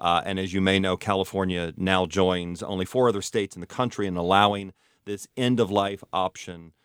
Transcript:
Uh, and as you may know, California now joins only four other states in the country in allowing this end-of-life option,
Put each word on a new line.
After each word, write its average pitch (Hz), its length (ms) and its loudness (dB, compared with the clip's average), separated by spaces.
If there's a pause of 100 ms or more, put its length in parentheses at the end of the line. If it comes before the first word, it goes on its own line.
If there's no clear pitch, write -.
Uh, 85 240 2
and 95 160 -4
as 95 120 -4
you 95 80 0
may 95 200 4
know, 92 160 0
California 92 800 -2
now 92 300 2
joins 90 560 0
only 92 220 -4
four 127 240 2
other 101 140 0
states 104 320 -4
in 92 60 -14
the 87 60 -12
country 117 400 -4
in 92 100 -4
allowing 98 560 2 (320)
this 101 220 -8 (100)
end-of-life 101 640 0 (100)
option, 90 600 -4 (120)